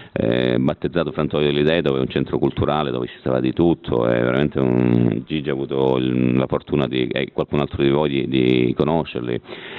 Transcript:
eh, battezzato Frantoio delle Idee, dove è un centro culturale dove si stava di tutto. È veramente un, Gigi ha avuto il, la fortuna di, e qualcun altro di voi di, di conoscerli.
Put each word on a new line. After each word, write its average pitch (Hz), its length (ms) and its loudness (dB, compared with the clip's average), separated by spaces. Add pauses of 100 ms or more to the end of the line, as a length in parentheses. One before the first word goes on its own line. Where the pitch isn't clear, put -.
(120)
eh, 60 480 0
battezzato 73 540 -2
Frantoio 76 320 0
delle 73 160 2
Idee, 80 200 2
dove 69 180 0
è - 20 0
un 65 80 -2
centro 67 280 -2
culturale 71 540 0
dove 62 160 -4
si - 120 -18
stava 64 200 -2
di 64 140 0
tutto. 73 520 2
È 60 140 2
veramente 67 400 0
un, 60 640 2
Gigi 76 220 -4
ha 71 60 -2
avuto 67 420 0
il, 64 400 2
la 65 120 0
fortuna 73 380 -2
di, 64 220 -2
e - 240 -4
qualcun - 300 -2
altro 71 200 -4
di 69 80 4
voi 73 200 2
di, 67 180 -2
di 64 480 2
conoscerli. 69 640 -2 (400)